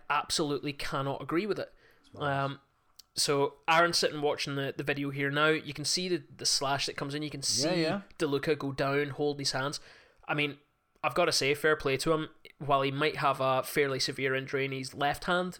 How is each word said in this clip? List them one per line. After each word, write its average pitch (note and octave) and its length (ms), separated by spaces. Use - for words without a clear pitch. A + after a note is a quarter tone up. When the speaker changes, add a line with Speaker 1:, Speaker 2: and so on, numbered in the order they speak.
Speaker 1:
absolutely D3 640
cannot C#3 480
agree D#3 240
with F3 140
it. - 120
Speaker 2:
It's - 80
madness. C#3 260
Speaker 1:
Um, C#3 140
so C#3+ 400
Aaron's E3+ 300
sitting - 240
watching C#3+ 340
the, C#3 200
the D3+ 80
video C#3+ 260
here C#3 220
now. D3 180
You D3+ 240
can D3 120
see F3+ 220
the, E3+ 160
the E3 80
slash C#3 400
that - 100
comes C#3+ 200
in. D3+ 80
You D3 60
can C#3+ 120
Speaker 2:
Yeah, - 40
Speaker 1:
see D#3+ 360
Speaker 2:
yeah. F3+ 200
Speaker 1:
DeLuca C#3+ 400
go C#3 140
down, C#3 380
hold C#3+ 300
his C#3 120
hands. C#3 280
I E3 80
mean, D3 220
I've - 120
gotta E3+ 160
say, C#3 220
fair D#3 220
play C3+ 220
to D#3+ 160
him. D#3 160
While C#3 220
he C#3 100
might D3 260
have C#3+ 220
a C3 240
fairly C#3 360
severe C3+ 360
injury C3+ 300
in C3+ 80
his C3 200
left C#3+ 320
hand F3+ 340